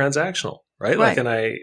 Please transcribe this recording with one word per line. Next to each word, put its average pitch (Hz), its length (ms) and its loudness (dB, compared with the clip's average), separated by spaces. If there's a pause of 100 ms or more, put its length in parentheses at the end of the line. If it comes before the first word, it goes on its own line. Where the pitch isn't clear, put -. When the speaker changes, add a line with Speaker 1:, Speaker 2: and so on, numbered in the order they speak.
Speaker 1:
transactional, 151 560 -2 (220)
right? 131 180 2
Like, 220 100 6
Speaker 2:
Right. - 100 0
Speaker 1:
and 123 100 0
I, 113 340 -2